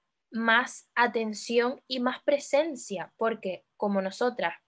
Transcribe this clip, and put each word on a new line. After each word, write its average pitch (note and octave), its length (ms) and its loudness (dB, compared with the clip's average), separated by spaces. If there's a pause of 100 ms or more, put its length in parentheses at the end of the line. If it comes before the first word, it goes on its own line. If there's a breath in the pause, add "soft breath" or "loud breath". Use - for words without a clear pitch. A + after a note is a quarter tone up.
(320)
más A3+ 640 0
atención A#3 920 0
y C4 120 -6
más B3 240 -2
presencia, C#4 920 0
porque A3 460 -2 (140)
como G3+ 240 0
nosotras, G3 540 -2 (120)